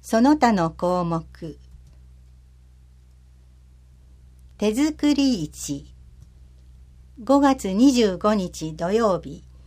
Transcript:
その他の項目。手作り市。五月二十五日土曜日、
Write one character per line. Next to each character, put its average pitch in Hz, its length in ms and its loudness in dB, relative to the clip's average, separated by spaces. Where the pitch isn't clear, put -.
そ 226 200 -2
の 233 160 4
他 240 160 2
の 165 180 0
項 180 320 -2
目。 165 560 -8
手 214 160 0
作 294 400 0
り 262 300 0
市。 - 500 -10
五 262 200 4
月 269 320 0
二 247 180 4
十 220 260 2
五 208 160 0
日 170 440 -6
土 180 160 -4
曜 214 260 2
日、 165 240 -16